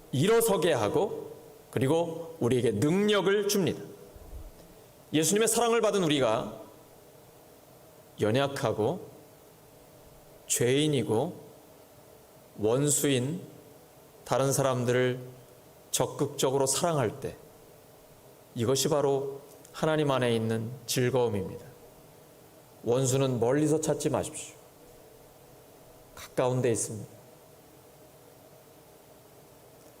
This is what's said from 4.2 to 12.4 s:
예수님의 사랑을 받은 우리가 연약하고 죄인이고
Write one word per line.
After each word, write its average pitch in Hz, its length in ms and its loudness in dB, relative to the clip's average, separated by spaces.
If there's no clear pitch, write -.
예수님의 185 340 2
사랑을 233 340 2
받은 202 220 2
우리가 139 580 0
연약하고 123 880 0
죄인이고 135 1000 0